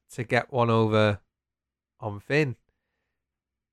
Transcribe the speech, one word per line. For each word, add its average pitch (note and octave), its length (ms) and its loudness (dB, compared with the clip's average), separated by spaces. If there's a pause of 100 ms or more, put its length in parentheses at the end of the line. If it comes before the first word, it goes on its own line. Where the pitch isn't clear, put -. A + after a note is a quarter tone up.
(120)
to B2 120 -10
get A#2+ 280 -4
one A#2 180 0
over G#2+ 500 2 (800)
on G2+ 200 -10
Finn? C#3+ 360 -2 (1160)